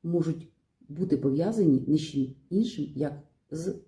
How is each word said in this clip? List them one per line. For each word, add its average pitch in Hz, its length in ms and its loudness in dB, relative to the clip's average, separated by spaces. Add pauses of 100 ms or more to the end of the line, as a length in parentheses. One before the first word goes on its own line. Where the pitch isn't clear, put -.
можуть 170 460 -2 (400)
бути 151 280 0
пов'язані 151 680 2
не 147 100 4
з 151 40 2
чим 139 340 -4 (160)
іншим, 185 440 0
як 147 280 -4 (280)
з 165 240 -6 (140)